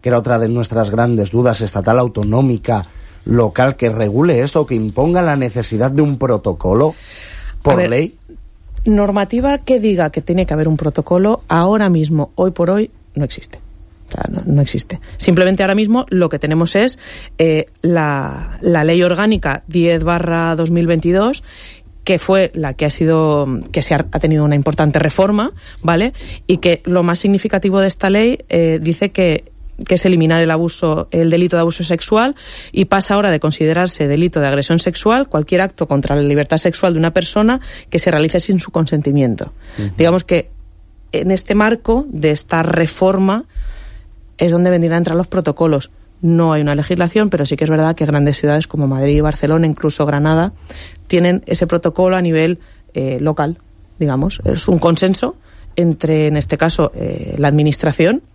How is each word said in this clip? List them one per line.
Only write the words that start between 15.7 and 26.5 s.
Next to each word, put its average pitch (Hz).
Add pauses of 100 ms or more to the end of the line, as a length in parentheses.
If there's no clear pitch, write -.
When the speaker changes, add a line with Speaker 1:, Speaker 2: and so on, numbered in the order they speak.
Speaker 2:
mismo 220
lo 180
que 151
tenemos 160
es, 247 (400)
eh, 160 (160)
la, 147
la 170
Ley 170
Orgánica 175
diez 165
barra 165
dos 165
mil 170
veintidós, 175 (600)
que 180
fue 190
la 151
que 156
ha 151
sido, 156 (240)
que 143
se 156
ha, 143
ha 156
tenido 156
una 147
importante 151
reforma, 208 (280)
¿vale? 170 (320)
Y 180